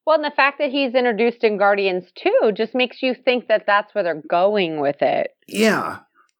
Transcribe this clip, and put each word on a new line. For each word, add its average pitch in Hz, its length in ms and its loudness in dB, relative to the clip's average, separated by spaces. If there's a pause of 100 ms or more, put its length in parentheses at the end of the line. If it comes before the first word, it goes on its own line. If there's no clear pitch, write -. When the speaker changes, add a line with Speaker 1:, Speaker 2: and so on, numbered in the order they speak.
Speaker 1:
Well, 311 100 4
and 302 100 0
the 294 100 -6
fact 277 220 2
that 294 140 -2
he's 262 240 -2
introduced 240 480 0
in 214 160 0
Guardians 196 460 0 (100)
two 392 400 2
just 226 180 -4
makes 254 300 -4
you 254 100 0
think 247 360 -2
that 214 180 0
that's 208 260 0
where 208 100 -2
they're 156 260 -4
going 175 500 0
with 143 220 -2
it. - 280 0 (180)
Speaker 2:
Yeah. 180 520 -2 (400)